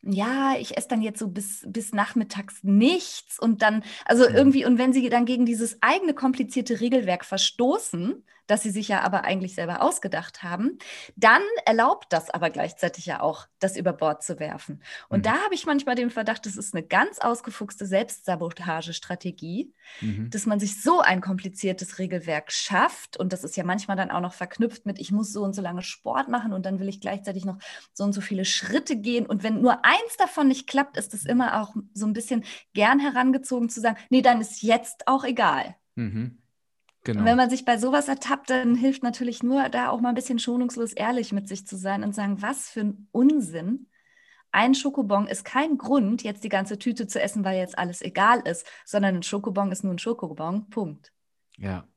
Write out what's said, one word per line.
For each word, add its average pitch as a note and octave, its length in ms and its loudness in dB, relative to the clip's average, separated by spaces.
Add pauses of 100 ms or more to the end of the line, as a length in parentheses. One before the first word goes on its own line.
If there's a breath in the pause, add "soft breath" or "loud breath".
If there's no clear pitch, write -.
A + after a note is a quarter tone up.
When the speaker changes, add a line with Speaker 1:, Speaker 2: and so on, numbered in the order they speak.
Speaker 1:
„Ja, B3 560 2
ich - 180 -6
esse - 120 -6
dann A3+ 120 0
jetzt A3 180 -4
so A3+ 80 -4
bis, G3 400 -8
bis A3 240 -8
nachmittags G3+ 720 -2
nichts“ A#3 760 4
und A3 240 2
dann, G#3+ 200 4 (220 loud breath)
also A#3+ 220 8
Speaker 2:
Mhm. - 80 4
Speaker 1:
irgendwie, C#4 300 8
und A#3+ 120 6
wenn B3+ 160 4
sie B3+ 160 4
dann A#3+ 160 4
gegen B3 220 2
dieses A3+ 340 -2
eigene D#4+ 320 2
komplizierte C4 680 -2
Regelwerk A3+ 440 2
verstoßen, A#3+ 960 -2 (220 soft breath)
das G#3+ 180 0
sie A3 80 -4
sich G3+ 160 -4
ja G3+ 140 2
aber F#3+ 240 0
eigentlich F#3 300 -2
selber F3 280 -4
ausgedacht F#3+ 600 -2
haben, F#3 340 -4 (380 loud breath)
dann A3+ 260 8 (240)
erlaubt A3+ 440 2
das E3 220 -2
aber F3 180 -2
gleichzeitig - 560 -6
ja D#3+ 160 -6
auch, - 240 -2 (140)
das F#3+ 180 -2
über F3+ 160 0
Bord D#3 300 -2
zu - 160 -8
werfen. - 420 -10 (260 loud breath)
Und G3+ 180 0
Speaker 2:
Mhm. - 20 4
Speaker 1:
da C#4+ 160 2
habe G4+ 100 -2
ich - 140 -6
manchmal C#4 280 0
den A#3+ 140 -2
Verdacht, A3 380 -4
das G3 100 -8
ist G#3 160 -10
eine E3 120 -4
ganz C4+ 340 2
ausgefuchste A3 680 -6
Selbstsabotagestrategie, F3 1900 -6 (280 loud breath)
Speaker 2:
Mhm. A2 300 -4
Speaker 1:
dass G#3 160 -6
man G#3 120 0
sich G3+ 220 -6
so E4+ 200 4
ein F#3 200 4
kompliziertes F#3 800 -6
Regelwerk E3 520 -4
schafft. - 680 0
Und F#3 160 -2
das F3+ 100 -10
ist - 140 -8
ja F#3+ 60 -4
manchmal F#3+ 340 -4
dann F#3 140 -4
auch E3+ 100 -2
noch F3+ 120 -6
verknüpft A3+ 520 -4
mit, G3 140 -6
„Ich E3+ 120 -8
muss G#3 220 -2
so G3+ 100 -4
und G3 100 -2
so G3+ 80 -6
lange F3+ 220 -6
Sport C4 460 -6
machen A3 240 -2
und F#3+ 120 -6
dann F#3+ 140 -4
will G3 100 -4
ich G3 120 -12
gleichzeitig G3 440 -6
noch F#3+ 120 -6 (360 loud breath)
so G3 100 -6
und G3+ 100 0
so G3+ 80 -4
viele F#3+ 240 -4
Schritte C4 520 -2
gehen.“ A#3 300 -2
Und G#3 160 -2
wenn A3 180 0
nur B3 240 4
eins G#4 320 4
davon D#4+ 300 2
nicht C4 200 2
klappt, C#4 300 0
ist - 160 -6
es G#3 120 -10
immer A#3+ 360 2
auch G#3 140 -8 (180)
so G#3 140 -4
ein G#3+ 60 0
bisschen A3+ 300 -2 (300 loud breath)
gern A3+ 260 6
herangezogen C4 720 2
zu A#3 120 -8
sagen, A3 160 2 (120)
„Nee, B3+ 140 6
dann A#3+ 180 6
ist - 220 -8
jetzt A3+ 440 0
auch C4+ 160 4
egal.“ G#3+ 520 0 (220)
Speaker 2:
Mhm. A2+ 400 -4 (800)
Speaker 1:
Und G#3+ 80 2
Speaker 2:
Genau. - 0 -
Speaker 1:
wenn A#3 120 6
man B3+ 120 4
sich B3+ 160 -2
bei A#3+ 120 2
sowas C4 300 2
ertappt, C4+ 420 -4
dann B3 260 4
hilft C4+ 280 2
natürlich A#3+ 400 -4
nur, C4 260 2
da B3 200 0
auch A#3 120 0
mal A#3+ 80 2
ein A#3 60 0
bisschen B3+ 240 -2
schonungslos A#3+ 540 -2
ehrlich A#3 400 -2
mit G3 140 -4
sich G3 200 -10
zu - 80 -12
sein G3 280 -4
und G#3 120 -4
sagen, G3+ 260 -4
„Was B3 280 -6
für A3 120 -8
ein G#3 300 -6
Unsinn. A3 760 0 (640 soft breath)
Ein B3 240 4
Schokobon A3 520 0
ist - 180 -8
kein D4 320 0
Grund, A3+ 460 0
jetzt G#3 200 -8
die A3 60 -6
ganze G3 300 -2
Tüte A#3 280 -4
zu - 140 -4
essen, G3+ 240 -2
weil F#3+ 140 -2
jetzt F#3 180 -6
alles F3 240 -6
egal G3+ 460 2
ist, - 200 -6 (180 loud breath)
sondern G3 320 0
ein E3+ 60 -4
Schokobon G3+ 480 -2
ist F#3+ 120 -6
nur F#3+ 100 -2
ein E3+ 60 -6
Schokobon, F#3+ 720 -6
Punkt.“ D#3+ 420 -8 (460)
Speaker 2:
Ja. F#2+ 400 -8